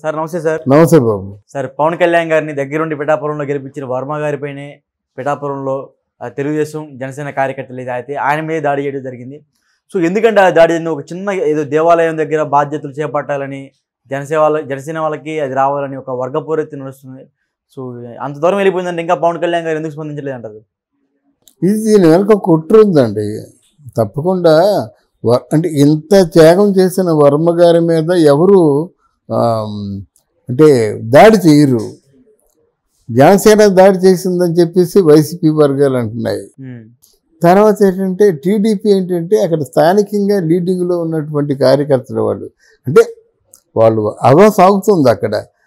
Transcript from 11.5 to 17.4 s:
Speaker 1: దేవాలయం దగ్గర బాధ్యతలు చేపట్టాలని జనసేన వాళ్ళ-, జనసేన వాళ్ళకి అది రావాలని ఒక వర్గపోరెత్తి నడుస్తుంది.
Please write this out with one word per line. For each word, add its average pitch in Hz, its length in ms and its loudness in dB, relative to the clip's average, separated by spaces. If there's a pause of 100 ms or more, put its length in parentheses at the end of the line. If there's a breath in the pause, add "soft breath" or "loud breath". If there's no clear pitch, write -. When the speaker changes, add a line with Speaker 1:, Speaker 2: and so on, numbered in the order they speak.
Speaker 1:
దేవాలయం 160 540 0
దగ్గర 156 260 -4
బాధ్యతలు 143 480 -4
చేపట్టాలని 139 800 -8 (400)
జనసేన 139 260 -6
వాళ్ళ-, 151 320 0
జనసేన 143 300 -8
వాళ్ళకి 156 400 -6
అది 135 140 -6
రావాలని 139 440 -4
ఒక 131 120 -14
వర్గపోరెత్తి 147 680 -6
నడుస్తుంది. 135 460 -18 (540)